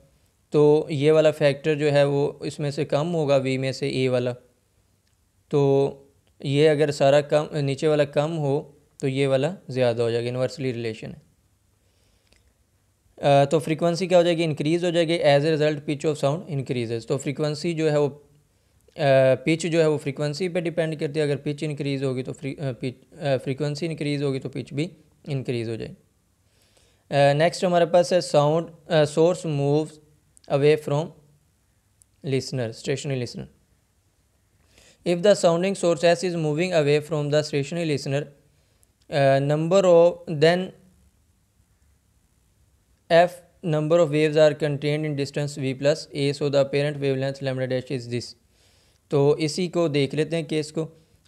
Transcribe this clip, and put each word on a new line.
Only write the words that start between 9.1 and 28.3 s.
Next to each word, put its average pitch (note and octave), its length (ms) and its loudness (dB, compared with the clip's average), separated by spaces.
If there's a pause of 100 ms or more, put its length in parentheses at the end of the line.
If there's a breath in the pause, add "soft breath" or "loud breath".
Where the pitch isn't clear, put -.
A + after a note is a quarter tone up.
वाला C3+ 300 0 (140)
ज़्यादा A#2+ 320 0
हो A#2 80 0
जाएगा, A#2 180 -4
इनवर्सली B2+ 440 -4
रिलेशन A#2 420 -10
है। - 80 -20 (2000)
अ, C#3 220 4
तो D3 140 0
फ्रीक्वेंसी E3 480 -2
क्या F3 120 4
हो E3+ 60 6
जाएगी? E3+ 200 0
इंक्रीज़ D#3+ 420 -2
हो F3+ 40 0
जाएगी। E3+ 280 0
As C#3+ 240 4
a D#3 160 0
result, D3+ 300 -2
pitch D3 180 -4
of D3 180 -4
sound D3+ 260 -2
increases। A#2+ 580 -6
तो C#3+ 80 -2
फ्रीक्वेंसी D3+ 580 -6
जो D#3 160 0
है D3 100 2
वो, C#3+ 80 2
अ, C#3+ 160 -12 (1120)
पिच D#3 320 -2
जो E3 140 0
है D#3 80 4
वो D3+ 100 0
फ्रीक्वेंसी D3 500 -4
पे F3 120 -4
डिपेंड D#3+ 400 -4
करती D3+ 200 -4
है। D3+ 60 0
अगर C#3+ 100 -2
पिच C#3+ 260 -6
इंक्रीज़ C#3 420 -4
होगी C3 180 -4
तो C3+ 100 -10
फ्री-, C3+ 280 -10
अ, C#3 120 -4
पिच, - 460 -10
अ, C#3+ 180 -2
फ्रीक्वेंसी C#3+ 500 -6
इंक्रीज़ D3 380 -4
होगी C3+ 140 -2
तो C3 100 -10
पिच - 260 -12
भी D3+ 160 -4 (380)
इंक्रीज़ A#2+ 420 -6
हो A2+ 60 -6
जाएगी। B2 180 -12 (1160)
अ, C#3+ 240 4
नेक्स्ट E3+ 300 0
हमारे F3 220 2
पास F3 260 2
है F3+ 80 4
साउंड, D#3 500 2 (180)